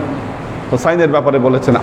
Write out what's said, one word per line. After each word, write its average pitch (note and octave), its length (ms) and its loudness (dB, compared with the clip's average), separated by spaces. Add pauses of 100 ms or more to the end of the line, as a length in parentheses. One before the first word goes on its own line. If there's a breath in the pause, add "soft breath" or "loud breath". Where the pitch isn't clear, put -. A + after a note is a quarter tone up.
(720)
হোসাইনের E3 360 2
ব্যাপারে C3+ 300 2
বলেছেন, B2+ 440 2